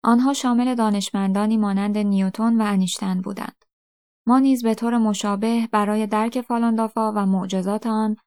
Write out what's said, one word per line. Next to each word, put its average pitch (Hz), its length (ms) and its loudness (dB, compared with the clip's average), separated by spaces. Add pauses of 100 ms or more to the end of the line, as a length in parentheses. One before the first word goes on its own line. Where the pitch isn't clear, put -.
آنها 247 300 4
شامل 247 420 0
دانشمندانی 208 800 0
مانند 202 400 0
نیوتن 208 640 0
و 214 40 0
انیشتن 190 560 -2
بودند. - 440 -10 (600)
ما 247 120 6
نیز 262 240 2
به 226 120 2
طور 233 220 -2
مشابه 220 760 0
برای 214 360 0
درک 220 340 -2
فالوندافا 226 720 -2
و 208 140 0
معجزات 190 640 -2
آن 220 400 -2